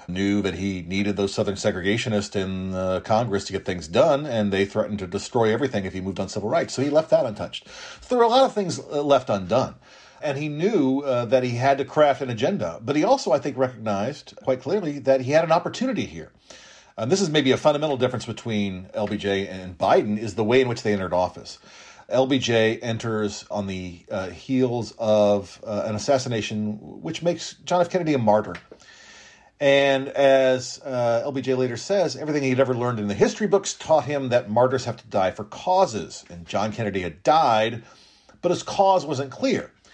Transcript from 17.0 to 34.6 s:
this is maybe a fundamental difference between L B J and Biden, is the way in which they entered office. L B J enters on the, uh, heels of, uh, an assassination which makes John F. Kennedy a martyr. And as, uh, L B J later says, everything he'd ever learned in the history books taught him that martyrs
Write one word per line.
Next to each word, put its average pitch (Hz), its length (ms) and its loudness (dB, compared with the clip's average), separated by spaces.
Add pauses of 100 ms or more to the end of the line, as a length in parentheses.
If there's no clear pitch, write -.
this 196 80 4
is 180 100 0
maybe 139 220 4
a 113 40 4
fundamental 147 400 2
difference 123 300 -2
between 101 640 -6
L 107 140 -4
B 104 100 -4
J 98 300 -2
and 92 320 -12
Biden, 110 400 2
is 110 160 -8
the 113 80 -2
way 120 180 4
in 123 80 4
which 117 140 -6
they 107 100 0
entered 95 200 -4
office. 90 460 -4 (500)
L 131 180 2
B 131 140 2
J 110 380 2
enters 110 720 -4
on 98 160 -4
the, 90 420 -10
uh, 92 200 -6
heels 120 680 -2
of, 104 640 2
uh, 104 220 -4
an 107 80 -4
assassination 107 840 -2 (220)
which 160 220 -8
makes 165 320 -2 (100)
John 175 180 2
F. 175 80 -2
Kennedy 165 240 0
a 135 40 2
martyr. 104 380 2 (1040)
And 139 480 4
as, 135 760 4
uh, 120 380 0
L 143 80 -4
B 135 100 -4
J 131 140 0
later 127 220 0
says, 170 400 0
everything 151 260 -2
he'd 131 160 0
ever 127 160 4
learned 120 240 -2
in 104 80 -2
the 101 80 -2
history 214 320 0
books 196 280 0
taught 151 320 2
him 139 240 -4
that 113 200 0
martyrs 127 340 2